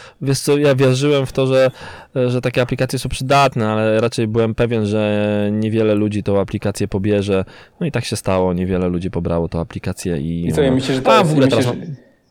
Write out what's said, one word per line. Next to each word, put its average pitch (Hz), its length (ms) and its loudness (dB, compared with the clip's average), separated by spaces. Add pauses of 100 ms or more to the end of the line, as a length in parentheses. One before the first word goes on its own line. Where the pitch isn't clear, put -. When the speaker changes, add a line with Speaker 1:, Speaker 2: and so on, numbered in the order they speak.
(220)
Speaker 1:
wiesz 135 180 0
co, 143 180 2
ja 143 160 4
wierzyłem 135 520 2
w - 60 -8
to, 135 140 0
że, 131 240 4 (440)
że 123 260 0
takie 123 220 0
aplikacje 127 360 -2
są 131 100 -6
przydatne, 131 600 2
ale 110 320 2
raczej 117 280 0
byłem 113 260 0
pewien, 117 320 0
że 104 640 0
niewiele 110 420 2
ludzi 104 280 0
tą 98 180 0
aplikację 101 480 -4
pobierze. 101 560 0 (360)
No 175 60 -2
i 147 60 -4
tak 120 120 -2
się - 120 -6
stało, 92 360 0
niewiele 90 360 0
ludzi 90 220 -4
pobrało 85 380 -2
tą 85 120 -4
aplikację 87 600 -6
i 85 260 -4
Speaker 2:
I - 60 -2
co, 156 100 2
i 135 80 2
myślisz, 131 260 0
że 127 60 -4
to 226 120 2
Speaker 1:
A, 220 40 6
Speaker 2:
jest, 185 100 2
Speaker 1:
w 151 40 0
ogóle 139 140 4
Speaker 2:
myślisz, 127 180 2
Speaker 1:
teraz 123 160 -2
mam 156 160 -12 (340)